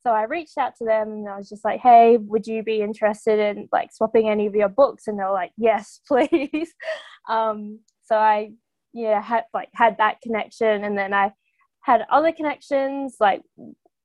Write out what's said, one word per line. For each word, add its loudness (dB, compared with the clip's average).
So -2
I 0
reached -8
out -4
to -10
them 0
and -12
I -12
was -16
just -18
like, -4
"Hey, 8
would -4
you -6
be -2
interested -2
in, -4
like, -2
swapping 0
any 0
of -6
your 2
books?" 0
And -8
they -6
were -4
like, -4
"Yes, -2
<laughs> -20
please." -2
Um, -4
so 0
I, 0
yeah, -2
had, -4
like, -8
had 2
that -2
connection, -2
and -4
then -4
I 0
had 2
other 2
connections, -6
like, 0